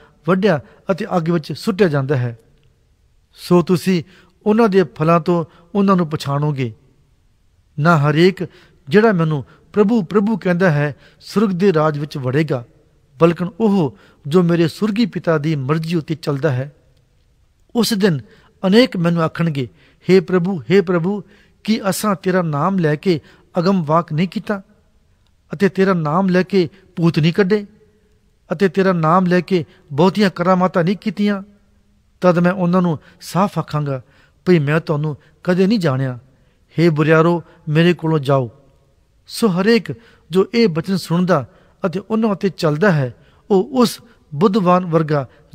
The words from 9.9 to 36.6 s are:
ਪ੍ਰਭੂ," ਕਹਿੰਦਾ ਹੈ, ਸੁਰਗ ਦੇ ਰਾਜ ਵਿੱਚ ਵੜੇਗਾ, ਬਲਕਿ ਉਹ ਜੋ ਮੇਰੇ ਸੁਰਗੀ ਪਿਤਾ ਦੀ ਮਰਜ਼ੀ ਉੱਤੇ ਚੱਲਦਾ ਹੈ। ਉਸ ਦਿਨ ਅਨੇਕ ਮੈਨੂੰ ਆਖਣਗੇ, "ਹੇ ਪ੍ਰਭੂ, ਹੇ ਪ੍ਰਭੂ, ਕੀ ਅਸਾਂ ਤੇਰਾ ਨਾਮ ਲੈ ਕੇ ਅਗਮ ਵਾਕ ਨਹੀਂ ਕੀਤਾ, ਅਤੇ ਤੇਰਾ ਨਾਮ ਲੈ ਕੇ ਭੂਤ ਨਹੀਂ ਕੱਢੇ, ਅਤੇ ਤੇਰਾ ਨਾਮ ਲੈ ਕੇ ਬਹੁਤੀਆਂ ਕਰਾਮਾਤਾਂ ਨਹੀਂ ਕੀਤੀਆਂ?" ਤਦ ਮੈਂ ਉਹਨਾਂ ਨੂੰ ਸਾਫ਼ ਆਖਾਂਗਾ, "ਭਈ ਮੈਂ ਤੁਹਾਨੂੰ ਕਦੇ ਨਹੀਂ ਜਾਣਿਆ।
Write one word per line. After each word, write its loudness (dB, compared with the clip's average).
ਪ੍ਰਭੂ," -2
ਕਹਿੰਦਾ 0
ਹੈ, -2
ਸੁਰਗ -2
ਦੇ 2
ਰਾਜ 0
ਵਿੱਚ -8
ਵੜੇਗਾ, -2
ਬਲਕਿ 2
ਉਹ 0
ਜੋ 2
ਮੇਰੇ 2
ਸੁਰਗੀ -2
ਪਿਤਾ -2
ਦੀ -2
ਮਰਜ਼ੀ -4
ਉੱਤੇ -6
ਚੱਲਦਾ -4
ਹੈ। -6
ਉਸ 0
ਦਿਨ 0
ਅਨੇਕ 4
ਮੈਨੂੰ 0
ਆਖਣਗੇ, -4
"ਹੇ 6
ਪ੍ਰਭੂ, -2
ਹੇ 4
ਪ੍ਰਭੂ, -2
ਕੀ -2
ਅਸਾਂ -2
ਤੇਰਾ -2
ਨਾਮ -2
ਲੈ 0
ਕੇ -2
ਅਗਮ 0
ਵਾਕ 0
ਨਹੀਂ -2
ਕੀਤਾ, -8
ਅਤੇ 2
ਤੇਰਾ 2
ਨਾਮ 0
ਲੈ 2
ਕੇ 0
ਭੂਤ 2
ਨਹੀਂ 2
ਕੱਢੇ, 0
ਅਤੇ 0
ਤੇਰਾ 0
ਨਾਮ 2
ਲੈ 2
ਕੇ -2
ਬਹੁਤੀਆਂ 2
ਕਰਾਮਾਤਾਂ 0
ਨਹੀਂ 0
ਕੀਤੀਆਂ?" -2
ਤਦ 4
ਮੈਂ 2
ਉਹਨਾਂ 0
ਨੂੰ 0
ਸਾਫ਼ -2
ਆਖਾਂਗਾ, -4
"ਭਈ 4
ਮੈਂ 0
ਤੁਹਾਨੂੰ -4
ਕਦੇ 2
ਨਹੀਂ 0
ਜਾਣਿਆ। -2